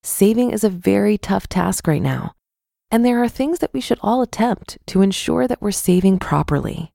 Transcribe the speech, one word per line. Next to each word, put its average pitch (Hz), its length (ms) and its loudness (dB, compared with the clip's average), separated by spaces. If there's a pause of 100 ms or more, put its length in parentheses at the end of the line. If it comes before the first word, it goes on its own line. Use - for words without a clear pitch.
Saving 226 480 2
is 214 140 -2
a 208 60 4
very 202 460 0
tough - 320 -4
task 185 380 -2
right 160 160 0
now, 131 320 -4 (560)
and 226 140 2
there 240 180 2
are 240 60 0
things 285 320 -2
that - 120 -2
we 262 80 -6
should - 220 -2
all 240 180 0
attempt - 680 -2
to - 140 0
ensure 240 460 2
that - 160 -4
we're 208 80 -2
saving 185 480 2
properly. - 760 -2